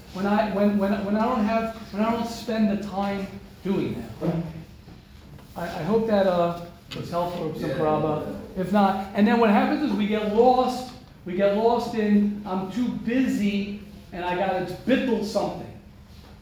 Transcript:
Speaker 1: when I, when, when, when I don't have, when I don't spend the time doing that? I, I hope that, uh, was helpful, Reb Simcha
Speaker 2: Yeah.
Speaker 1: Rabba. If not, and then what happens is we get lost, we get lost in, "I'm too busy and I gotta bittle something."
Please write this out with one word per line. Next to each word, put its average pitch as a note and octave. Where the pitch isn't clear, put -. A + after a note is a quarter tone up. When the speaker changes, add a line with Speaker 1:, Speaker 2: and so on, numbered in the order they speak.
Speaker 1:
when F#3+
I, G#3
when, G3+
when, G3+
when G#3
I A3
don't B3
have, A3+
when G3+
I A3+
don't A#3
spend A3
the -
time G3
doing D#3
that? E3+
I, E3+
I F3
hope G#3+
that, G3+
uh, E3+
was -
helpful, E3+
Reb D3+
Simcha D#3
Speaker 2:
Yeah. D#3+
Speaker 1:
Rabba. D3+
If F3+
not, G3
and G#3
then A#3+
what A3+
happens C4+
is G#3+
we G3+
get G#3
lost, B3
we F3+
get G3+
lost A3+
in, G#3
"I'm F#3+
too A#3+
busy G#3
and F3
I F3
gotta F#3
bittle A#3
something." -